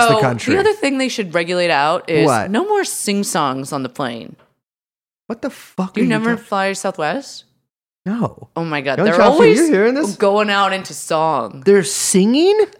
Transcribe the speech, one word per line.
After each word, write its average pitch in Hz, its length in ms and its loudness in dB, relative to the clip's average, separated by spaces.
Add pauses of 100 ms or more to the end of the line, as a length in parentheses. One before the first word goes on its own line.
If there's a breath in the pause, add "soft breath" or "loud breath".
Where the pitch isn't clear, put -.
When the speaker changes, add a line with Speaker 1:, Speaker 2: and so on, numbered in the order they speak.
Speaker 1:
the 220 60 4
Speaker 2:
Also, 220 60 2
Speaker 1:
country. 233 340 -2
Speaker 2:
the 392 60 2
other 415 140 2
thing 277 240 -2
they 262 100 -2
should 190 260 -6
regulate 175 360 0
out 151 400 0
is 160 160 2
Speaker 1:
What? 131 240 0
Speaker 2:
no 240 160 0
more 415 180 0
sing-songs 156 880 -4
on 139 120 -4
the 123 40 -8
plane. 120 460 -10 (920)
Speaker 1:
What 233 160 -12
the 277 80 -6
fuck - 440 -10
Speaker 2:
Do 214 60 -2
you - 40 2
Speaker 1:
are - 20 2
you - 40 2
Speaker 2:
never 226 260 0
Speaker 1:
talk- 226 80 -12
Speaker 2:
fly 196 280 -2
Southwest? 185 720 -6 (600)
Speaker 1:
No. 190 520 -6
Speaker 2:
Oh 165 80 -4
my 151 160 -4
God, 135 180 -2
Speaker 1:
Young 175 80 2
Speaker 2:
they're 170 80 2
Speaker 1:
Chomsky, 175 60 2
are - 60 6
you 247 60 6
Speaker 2:
always 339 360 6
Speaker 1:
hearing 233 260 2
this? 208 220 -4
Speaker 2:
going 208 340 0
out 196 220 0
into 185 200 -8
song. 147 720 -4
Speaker 1:
They're 196 200 6
singing? 277 760 2 (220)